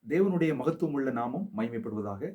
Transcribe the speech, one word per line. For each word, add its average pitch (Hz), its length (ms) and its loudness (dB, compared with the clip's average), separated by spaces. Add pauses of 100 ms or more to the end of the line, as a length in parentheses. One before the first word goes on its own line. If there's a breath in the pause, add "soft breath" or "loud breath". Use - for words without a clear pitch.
தேவனுடைய 170 520 4
மகத்துவமுள்ள 139 520 0
நாமம் 123 440 -2
மகிமைப்படுவதாக. 113 800 -4